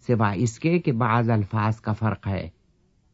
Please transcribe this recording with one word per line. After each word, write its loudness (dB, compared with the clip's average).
سوائے 2
اس -2
کے 2
کہ -2
بعض 2
الفاظ 0
کا -2
فرق -2
ہے۔ -4